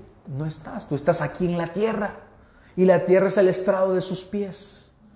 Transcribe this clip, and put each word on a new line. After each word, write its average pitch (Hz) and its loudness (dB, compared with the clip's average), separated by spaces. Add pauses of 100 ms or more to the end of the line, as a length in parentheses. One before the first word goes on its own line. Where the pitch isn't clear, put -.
(260)
no 143 -8
estás. - -10
Tú 151 -4
estás 160 0
aquí 156 -4
en 175 -2
la 170 -4
tierra. 208 -2 (600)
Y 185 4
la 180 6
tierra 185 6
es 190 -4
el 190 6
estrado 190 2
de 185 0
sus 180 -6
pies. - -10 (260)